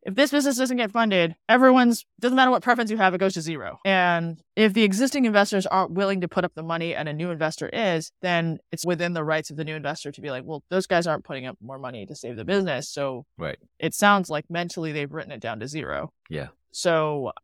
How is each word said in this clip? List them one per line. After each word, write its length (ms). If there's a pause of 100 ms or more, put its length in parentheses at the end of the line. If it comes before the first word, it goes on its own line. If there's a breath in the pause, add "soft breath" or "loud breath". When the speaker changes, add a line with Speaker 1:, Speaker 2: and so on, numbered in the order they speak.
Speaker 1:
if 120
this 160
business 260
doesn't 220
get 120
funded, 460 (100)
everyone's, 600 (140)
doesn't 160
matter 140
what 120
preference 280
you 60
have, 160
it 60
goes 160
to 80
zero. 420
And 560 (160)
if 160
the 100
existing 440
investors 400
aren't 260
willing 300
to 60
put 160
up 100
the 80
money 320
and 120
a 60
new 180
investor 380
is, 420 (120)
then 360 (120)
it's 160
within 260
the 120
rights 260
of 80
the 60
new 120
investor 340
to 120
be 80
like, 160
"Well, 240
those 160
guys 200
aren't 180
putting 200
up 160
more 180
money 280
to 100
save 200
the 100
business." 420
So 380 (100)
Speaker 2:
Right. 220 (200)
Speaker 1:
it 160
sounds 360
like 180
mentally 440
they've 200
written 200
it 80
down 200
to 80
zero. 440 (180)
Speaker 2:
Yeah. 180 (220)
Speaker 1:
So 640 (120)